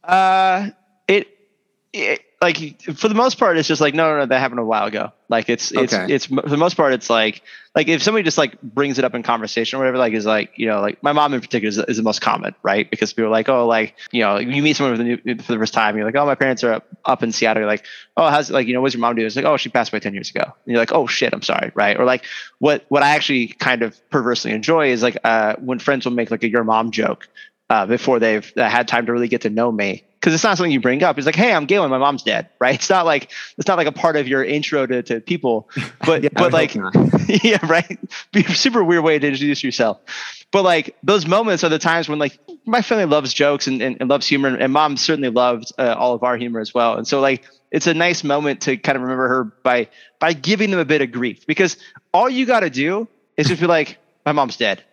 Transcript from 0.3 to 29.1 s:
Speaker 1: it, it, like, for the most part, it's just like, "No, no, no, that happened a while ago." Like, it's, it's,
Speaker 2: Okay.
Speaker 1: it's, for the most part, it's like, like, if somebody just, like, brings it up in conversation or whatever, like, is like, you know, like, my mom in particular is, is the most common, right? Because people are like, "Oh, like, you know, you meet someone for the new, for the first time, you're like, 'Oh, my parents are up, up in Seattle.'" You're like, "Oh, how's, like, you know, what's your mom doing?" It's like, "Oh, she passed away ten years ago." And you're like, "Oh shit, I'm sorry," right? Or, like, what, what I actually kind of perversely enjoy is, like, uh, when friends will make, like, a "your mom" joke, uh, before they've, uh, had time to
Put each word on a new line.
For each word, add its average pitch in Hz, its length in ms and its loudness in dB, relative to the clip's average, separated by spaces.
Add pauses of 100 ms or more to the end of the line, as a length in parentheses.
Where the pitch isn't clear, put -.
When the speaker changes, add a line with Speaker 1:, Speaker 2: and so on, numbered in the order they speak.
Speaker 1:
it, 196 200 2 (640)
it, - 280 -2 (200)
like, 160 400 -2 (140)
for - 120 -2
the 208 80 0
most 254 240 2
part, 180 180 2
it's 160 120 0
just 160 100 0
like, 147 140 2
"No, 160 180 2
no, 151 80 0
no, 139 60 0
that 127 140 0
happened 123 200 -2
a 113 60 -2
while 107 200 0
ago." 107 280 -6 (160)
Like, 113 180 0
it's, - 240 -2
it's, 127 220 0
Speaker 2:
Okay. 98 200 -2
Speaker 1:
it's, 139 120 -2
for 135 160 -2
the 143 160 -2
most 170 180 2
part, 143 160 2
it's 123 180 -4
like, 110 320 0 (320)
like, 151 140 0
if 156 160 0
somebody 214 200 2
just, 160 140 0
like, 143 240 -2
brings 135 380 -2
it 127 60 2
up 123 100 -2
in 117 80 -6
conversation 117 540 -2
or - 20 -4
whatever, 127 180 0
like, 120 140 2
is 110 140 -2
like, 107 320 0
you 117 100 -2
know, 104 140 0
like, 104 200 -4
my 143 120 0
mom 147 200 2
in 123 60 -2
particular 107 300 -2
is, 101 80 -4
is - 180 -2
the 110 80 -2
most 107 160 -2
common, 107 420 -2
right? 101 300 -2
Because - 220 -4
people 113 140 -2
are 107 40 0
like, 110 160 0
"Oh, 123 180 2
like, 113 300 0 (160)
you 123 120 -2
know, 101 160 0
you 135 220 -2
meet 151 140 2
someone 135 180 0
for 113 40 -2
the 117 60 -2
new, 120 340 -4
for - 160 -6
the 113 40 -2
first 107 160 -2
time, 107 220 0
you're 107 100 -2
like, 117 120 -2
'Oh, 143 80 2
my 139 100 0
parents 127 300 -2
are 113 80 2
up, 110 140 -6 (180)
up 123 180 0
in 117 80 -2
Seattle.'" 110 300 0
You're 107 80 0
like, 107 160 -2 (320)
"Oh, 160 120 4
how's, 143 220 0
like, 123 160 0
you 123 60 -2
know, 123 80 0
what's 135 120 0
your 120 60 -6
mom 117 160 0
doing?" 113 100 0
It's 110 120 -4
like, 139 80 -2
"Oh, 151 100 4
she 123 140 -4
passed 117 240 0
away 107 80 -4
ten 98 120 -6
years - 160 -10
ago." - 140 -4
And - 80 -6 (140)
you're 120 140 0
like, 117 120 0
"Oh 139 160 2
shit, - 260 0
I'm - 100 -8
sorry," - 320 -2
right? 101 220 2
Or, 123 60 2
like, 127 220 2 (340)
what, 147 300 2
what 143 140 4
I 147 120 4
actually 135 320 0
kind 123 360 -2
of 110 140 -6 (120)
perversely 120 420 0
enjoy 139 400 2
is, 117 100 0
like, 123 220 0
uh, 110 360 2
when 127 200 -6
friends 135 240 0
will 123 100 -2
make, 117 160 -2
like, 113 140 -2
a 117 60 0
"your 117 160 0
mom" 113 260 0
joke, - 380 -4 (400)
uh, 107 160 2
before 120 340 0
they've, 107 380 0
uh, 117 100 2
had 117 220 0
time 117 160 0
to 120 80 -2